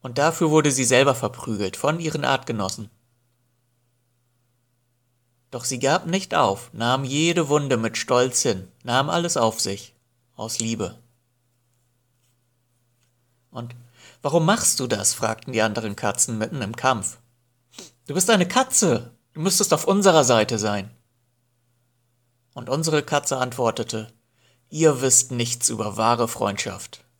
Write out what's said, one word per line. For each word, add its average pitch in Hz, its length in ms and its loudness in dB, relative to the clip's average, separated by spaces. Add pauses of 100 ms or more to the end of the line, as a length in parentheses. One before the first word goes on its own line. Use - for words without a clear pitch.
Und 123 160 -8
dafür 160 320 2
wurde 151 220 4
sie 131 120 0
selber 127 300 6
verprügelt 104 640 -4
von 160 240 -2
ihren 151 240 -4
Artgenossen. 113 640 -4 (2500)
Doch 120 140 -10
sie 131 140 -4
gab 135 280 2
nicht 185 280 -4
auf, 110 380 0
nahm 123 320 -2
jede 156 440 0
Wunde 143 280 2
mit 110 220 -4
Stolz 127 440 2
hin, 92 260 -2 (140)
nahm 131 280 0
alles 170 260 -2
auf 113 240 2
sich, - 340 -8 (420)
aus 113 220 -8
Liebe. 113 400 -4 (2500)
Und 120 240 -12 (480)
„Warum 156 240 2
machst - 340 2
du 127 60 -2
das?“, 104 260 0
fragten 113 400 -4
die 113 80 0
anderen 107 360 -2
Katzen 110 420 -2
mitten 120 240 -4
im 104 140 -8
Kampf. 127 420 -2 (880)
„Du 143 80 -10
bist 185 160 0
eine 185 160 4
Katze, 190 640 0 (240)
du 156 60 -12
müsstest 180 340 2
auf - 120 -2
unserer 190 380 6
Seite 113 340 4
sein.“ 104 320 -4 (1600)
Und 120 140 -12
unsere 156 340 0
Katze 143 360 -2
antwortete, 117 720 -2 (580)
„Ihr 151 320 2
wisst - 280 2
nichts 120 380 -2
über 107 280 -4
wahre 117 320 2
Freundschaft.“ - 760 -6 (140)